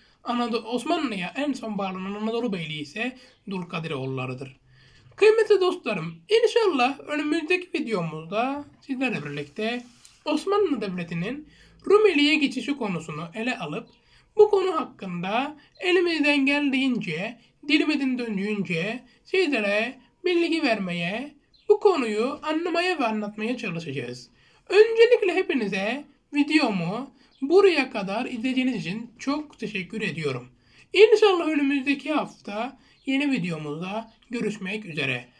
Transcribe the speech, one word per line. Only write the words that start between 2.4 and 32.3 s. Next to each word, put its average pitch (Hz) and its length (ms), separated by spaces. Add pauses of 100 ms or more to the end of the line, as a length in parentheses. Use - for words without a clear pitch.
Beyliği 156 300
ise 233 360 (320)
Dulkadiroğullarıdır. 135 1080 (600)
Kıymetli 427 440
dostlarım, 220 680
inşallah 403 720
önümüzdeki 311 760
videomuzda 214 880 (220)
sizlerle 247 380
birlikte 214 600 (400)
Osmanlı 311 560
Devleti'nin 180 680 (380)
Rumeli'ye 339 480
geçişi 277 420
konusunu 165 580
ele 240 240
alıp 214 300 (500)
bu 427 120
konu 370 260
hakkında 208 800 (240)
elimizden 330 640
geldiğince, 254 920 (300)
dilimizin 285 500
döndüğünce 208 840 (200)
sizlere 240 760 (260)
bilgi 330 380
vermeye, 202 720 (340)
bu 415 120
konuyu 262 600
anlamaya 339 560
ve 254 80
anlatmaya 214 500
çalışacağız. 147 760 (380)
Öncelikle 453 680
hepinize 240 680 (300)
videomu 277 760 (320)
buraya 320 480
kadar 208 360
izlediğiniz 254 500
için 190 420
çok 294 400
teşekkür 202 420
ediyorum. 143 480 (440)
İnşallah 392 540
önümüzdeki 285 640
hafta 226 680 (280)